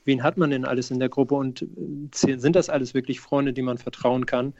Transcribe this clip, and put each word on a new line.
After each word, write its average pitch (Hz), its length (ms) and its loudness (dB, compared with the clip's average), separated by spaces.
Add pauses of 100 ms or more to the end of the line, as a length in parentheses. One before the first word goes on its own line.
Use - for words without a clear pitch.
wen 131 200 2
hat 151 140 2
man 160 120 4
denn 131 160 0
alles 127 260 -2
in 127 80 -2
der 131 80 2
Gruppe 135 280 2
und, 131 260 -4
äh, 143 760 -2
sind 147 200 4
das 170 120 4
alles 135 240 -2
wirklich 127 280 -4
Freunde, 139 320 0
die 131 80 -4
man 127 160 -2
vertrauen 123 480 0
kann? 139 340 -2